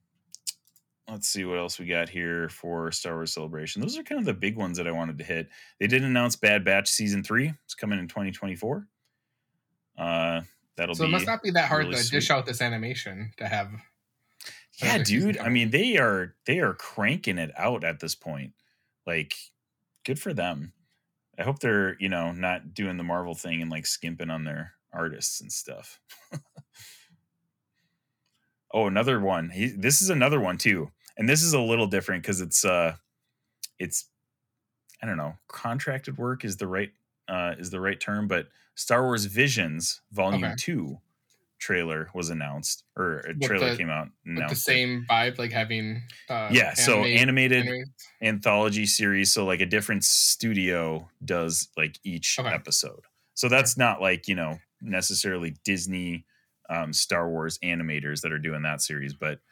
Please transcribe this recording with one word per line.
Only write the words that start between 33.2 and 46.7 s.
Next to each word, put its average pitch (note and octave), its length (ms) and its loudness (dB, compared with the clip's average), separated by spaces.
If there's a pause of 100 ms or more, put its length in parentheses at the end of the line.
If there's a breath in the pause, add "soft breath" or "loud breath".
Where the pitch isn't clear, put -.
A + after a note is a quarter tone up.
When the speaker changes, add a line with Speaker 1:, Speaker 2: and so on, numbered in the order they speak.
Speaker 1:
it's, F2+ 300 -4 (920)
I A2+ 60 -6
don't F#2 100 -2
know, D#2 200 -6 (100)
contracted C3+ 680 -6
work B2 280 -4
is G2 120 -4
the G2 100 -4
right, G2 260 -2 (340)
uh, F2 320 -2
is F2+ 120 -8
the F#2 100 -6
right G2 180 -2
term, G#2 280 -2
but F2 220 0 (260 soft breath)
Star B2 300 2
Wars A2+ 200 2
Visions G2 760 2 (100)
Volume G2+ 420 2
Speaker 2:
Okay. - 20 -6
Speaker 1:
two A2 460 -4 (580)
trailer E2 560 -2
was E2+ 140 -4
announced, D2+ 560 -6 (120)
or E2+ 220 -2
a D#2+ 160 -8
Speaker 2:
With B2+ 220 0
Speaker 1:
trailer F2+ 140 2
Speaker 2:
the, - 0 -
Speaker 1:
came E2 180 -2
out D#2 200 -4 (160)
and E2+ 100 -6
Speaker 2:
with D#2+ 120 -2
the D2+ 80 -2
Speaker 1:
announced - 140 -2
it. B2+ 120 6
Speaker 2:
same B2 280 -2
vibe, A#2+ 300 2
like, A#2 120 -2
having, A2+ 520 -2 (260 loud breath)
uh, C3 40 -2 (160)
Speaker 1:
Yeah, A2+ 240 6